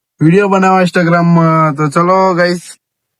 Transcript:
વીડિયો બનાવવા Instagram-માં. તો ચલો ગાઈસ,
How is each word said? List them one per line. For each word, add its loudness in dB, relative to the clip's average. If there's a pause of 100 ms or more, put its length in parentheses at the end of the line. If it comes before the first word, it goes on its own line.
(200)
વીડિયો 2
બનાવવા 2
Instagram-માં. 0
તો -4
ચલો 0
ગાઈસ, -2 (580)